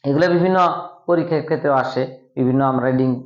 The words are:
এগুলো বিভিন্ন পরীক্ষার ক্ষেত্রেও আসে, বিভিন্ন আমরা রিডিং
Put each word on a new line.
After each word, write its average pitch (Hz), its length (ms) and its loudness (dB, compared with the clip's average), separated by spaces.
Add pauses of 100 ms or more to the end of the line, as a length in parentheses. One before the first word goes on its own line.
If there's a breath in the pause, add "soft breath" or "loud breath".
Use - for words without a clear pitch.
এগুলো 147 180 2 (100)
বিভিন্ন 185 220 2 (500)
পরীক্ষার 165 400 0
ক্ষেত্রেও 147 340 0
আসে, 127 200 -4 (360)
বিভিন্ন 131 220 2 (120)
আমরা 123 180 -2
রিডিং 131 200 2 (160)